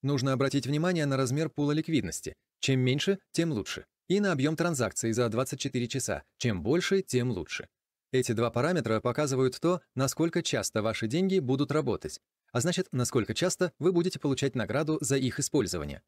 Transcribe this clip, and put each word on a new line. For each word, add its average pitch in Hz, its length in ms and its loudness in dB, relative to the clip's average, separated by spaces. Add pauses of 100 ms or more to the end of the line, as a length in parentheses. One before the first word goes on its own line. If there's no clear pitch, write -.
Нужно 135 300 0
обратить 131 340 0
внимание 156 400 0
на 135 120 0
размер 135 320 0
пула 147 240 0
ликвидности. 151 600 -2 (280)
Чем 131 180 2
меньше, 143 400 2 (140)
тем 165 180 2
лучше. - 340 -4 (220)
И 196 140 2
на 196 100 2
объем 151 240 2
транзакций 127 560 0
за 120 160 2
двадцать 127 320 -2
четыре 123 300 -2
часа. 104 340 -4 (140)
Чем 98 260 -2
больше, 170 380 2
тем 123 300 0
лучше. - 360 -6 (460)
Эти 127 180 2
два 113 200 2
параметра 120 500 0
показывают 131 580 0
то, 170 220 0 (120)
насколько 160 480 0
часто 110 400 -2
ваши 110 260 -2
деньги 185 320 2
будут 135 340 0
работать, 123 480 -2 (320)
а 120 80 2
значит, 180 320 0
насколько 120 400 0
часто 180 460 0
вы 165 120 2
будете 175 260 0
получать 139 380 0
награду 139 460 0
за 139 160 0
их 131 240 0
использование. 87 680 -2